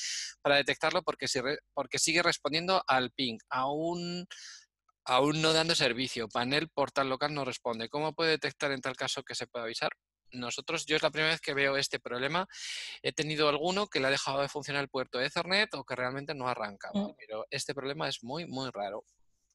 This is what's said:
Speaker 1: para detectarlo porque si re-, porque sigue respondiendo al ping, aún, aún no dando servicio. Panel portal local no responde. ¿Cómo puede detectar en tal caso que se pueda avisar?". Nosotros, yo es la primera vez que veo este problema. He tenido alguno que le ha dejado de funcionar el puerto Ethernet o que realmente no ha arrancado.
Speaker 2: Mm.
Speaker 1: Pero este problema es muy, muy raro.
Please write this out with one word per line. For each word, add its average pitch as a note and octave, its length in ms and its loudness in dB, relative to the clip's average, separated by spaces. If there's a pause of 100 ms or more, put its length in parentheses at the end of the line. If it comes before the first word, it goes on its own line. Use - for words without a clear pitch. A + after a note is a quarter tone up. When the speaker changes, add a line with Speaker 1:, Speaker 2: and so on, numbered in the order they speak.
(420)
Speaker 1:
para C#3+ 160 6
detectarlo D#3+ 460 2
porque C#3 260 -4
si C3+ 100 0
re-, C3+ 200 -2 (140)
porque C3+ 260 -2
sigue E3 240 4
respondiendo E3+ 600 2
al B2+ 260 2
ping, A#2+ 260 -2 (120)
aún, E3+ 800 -2 (800)
aún C#3+ 360 6
no D#3+ 120 6
dando D#3+ 200 4
servicio. B2 540 0
Panel C3 420 0
portal C3+ 380 2
local D3 260 0
no C#3+ 120 -2
responde. A#2 420 -4
¿Cómo D3+ 260 -2
puede D#3+ 180 2
detectar D3 420 0
en C3 80 -6
tal C3 160 -4
caso C3+ 260 -4
que A#2+ 120 -10
se A#2 120 -6
pueda A#2+ 160 -6
avisar?". A#2 280 -4 (400)
Nosotros, C3 540 -4
yo D#3 100 2
es D#3 60 2
la D#3+ 80 6
primera D#3 220 2
vez D#3+ 100 -2
que D3 140 -2
veo C#3 200 4
este C#3 240 -2
problema. C#3 460 -2 (560)
He C#3 120 0
tenido D3+ 360 2
alguno F3+ 380 2
que D3+ 120 -2
le C3+ 60 2
ha C3+ 60 4
dejado C#3 300 0
de C#3+ 60 0
funcionar C#3+ 360 -4
el C3 40 -6
puerto B2+ 320 -4
Ethernet F3 540 0
o C#3 100 -6
que B2+ 120 -6
realmente C3+ 400 -4
no B2+ 120 -4
ha B2 40 2
arrancado. - 420 -6 (160)
Speaker 2:
Mm. - 80 -16
Speaker 1:
Pero A2 320 -8
este C#3 240 -4
problema C#3+ 340 -4
es C3+ 140 -6
muy, D3 240 -8
muy C3 260 -6
raro. G2+ 320 -6 (520)